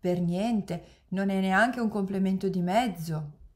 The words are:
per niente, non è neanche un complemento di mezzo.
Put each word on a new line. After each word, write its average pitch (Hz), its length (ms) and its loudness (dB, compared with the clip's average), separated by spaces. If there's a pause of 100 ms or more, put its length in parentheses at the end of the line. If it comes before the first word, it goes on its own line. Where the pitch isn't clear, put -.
per 180 200 0
niente, 185 880 -2
non 196 220 -2
è 190 100 2
neanche 208 400 4
un 226 80 2
complemento 190 600 0
di 185 120 0
mezzo. 170 800 -2 (180)